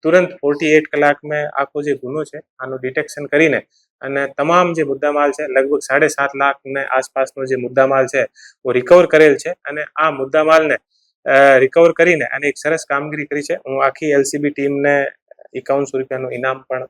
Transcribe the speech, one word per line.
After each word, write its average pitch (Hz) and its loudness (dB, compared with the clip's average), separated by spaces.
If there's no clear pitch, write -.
તુરંત 175 2
ફોર્ટી 147 -2
એઇટ 156 2
કલાક 147 0
મેં 147 -6
આખો 139 -6
જે 147 -4
ગુનો 131 -8
છે, 147 -16
આનું 131 -10
ડિટેક્શન 143 -8
કરીને 147 0
અને 139 -6
તમામ 170 0
જે 160 -2
મુદ્દામાલ 143 -2
છે, 151 -8
લગભગ 135 0
સાડે 147 0
સાત 139 -2
લાખને 135 -2
આસપાસનો 135 -4
જે 131 -2
મુદ્દામાલ 131 0
છે, 131 -2
वो 127 -2
રિકવર 147 6
કરેલ 156 6
છે 143 -8
અને 151 -10
આ 156 0
મુદ્દામાલને, 151 2
અ, 135 6
રિકવર 165 4
કરીને 165 2
અને 139 -6
એક 139 -2
સરસ 160 -4
કામગીરી 147 -6
કરી 143 -6
છે. 165 -4
હું 135 -4
આખી 151 -2
એલ 143 4
સી 139 -4
બી 147 -2
ટીમને 139 -2
એકાવનસો 135 -4
રૂપિયાનું 131 -8
ઇનામ 131 -6
પણ 127 -8